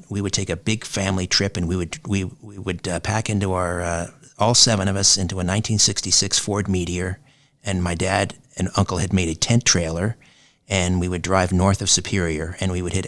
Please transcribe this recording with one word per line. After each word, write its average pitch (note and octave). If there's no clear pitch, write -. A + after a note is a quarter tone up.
we G2+
would G2
take G2
a E2+
big A2
family F#2+
trip, -
and F2
we F#2
would, F2
we, G2
we G2+
would, F#2+
uh, F2
pack A2
into G2
our, F2+
uh, E2+
all A#2
seven G#2
of G2
us G2
into F#2+
a F2+
nineteen F#2
sixty-six -
Ford G2+
Meteor, F2+
and F#2+
my F2
dad F#2+
and F2+
uncle F#2+
had F2
made F#2
a D#2+
tent A#2
trailer, E2+
and F2+
we F2+
would F2+
drive F#2+
north F#2
of G2
Superior, E2+
and F#2+
we F2+
would F2+
hit F#2+